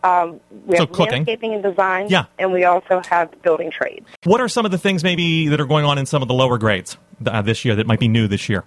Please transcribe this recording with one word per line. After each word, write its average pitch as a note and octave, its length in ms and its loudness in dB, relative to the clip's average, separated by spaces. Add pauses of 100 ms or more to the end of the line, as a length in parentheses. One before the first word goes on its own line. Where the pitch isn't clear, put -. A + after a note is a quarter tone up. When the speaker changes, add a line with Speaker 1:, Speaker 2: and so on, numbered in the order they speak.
Speaker 1:
Um, F3 360 0 (260)
we E3+ 120 0
Speaker 2:
So E3+ 60 4
Speaker 1:
have - 80 -4
Speaker 2:
cooking. - 220 -2
Speaker 1:
landscaping A3 420 -4
and G3+ 80 -6
design. F#3+ 460 -2
Speaker 2:
Yeah. F#3+ 160 2 (120)
Speaker 1:
And F#3+ 160 -2
we F3+ 100 2
also F3+ 460 2
have E3+ 320 -2
building E3 300 0
trades. - 340 -8 (180)
Speaker 2:
What G3+ 160 4
are B3 80 0
some A#3 160 -2
of G#3 80 0
the F#3 60 -2
things F#3 260 -2
maybe E3+ 440 0
that D3 120 2
are D3 60 -2
going D3 200 0
on C#3+ 120 2
in C3+ 80 -2
some D3 160 0
of B2+ 60 -4
the A#2+ 80 0
lower B2+ 240 2
grades, G#2 380 -2 (280)
uh, G#2 160 -2
this A2 240 -2
year A2+ 100 2
that G#2+ 120 0
might A2 120 4
be A#2+ 80 2
new A2 200 2
this G2 200 -2
year? G2 200 0